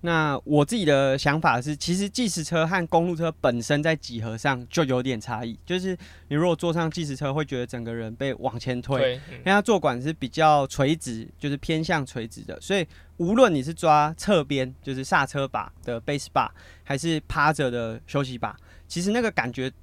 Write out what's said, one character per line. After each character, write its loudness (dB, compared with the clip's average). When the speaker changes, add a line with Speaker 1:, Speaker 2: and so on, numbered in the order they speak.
Speaker 1:
那 2
我 4
自 -6
己 0
的 4
想 2
法 2
是， -6
其 -2
实 -2
计 -2
时 -4
车 0
和 0
公 2
路 0
车 -2
本 2
身 0
在 2
几 -8
何 -6
上 -2
就 2
有 2
点 -2
差 -6
异， -8
就 -2
是 -4
你 -4
如 2
果 2
坐 0
上 0
计 -4
时 -4
车， -4
会 0
觉 -6
得 -4
整 -8
个 -6
人 -8
被 -4
往 -6
前 -4
推， -2
Speaker 2:
对， 0
嗯。 -14
Speaker 1:
因 -16
为 4
它 6
坐 4
管 0
是 -4
比 -6
较 4
垂 0
直， -8
就 -4
是 -4
偏 -2
向 0
垂 -8
直 -14
的， -12
所 -2
以 2
无 2
论 8
你 2
是 -6
抓 4
侧 2
边， -2
就 -6
是 -4
刹 2
车 -4
把 -6
的 -4
base -6
bar， 2
还 -6
是 -2
趴 2
着 0
的 -6
休 -2
息 -10
把， -6
其 -4
实 0
那 2
个 0
感 -2
觉 -4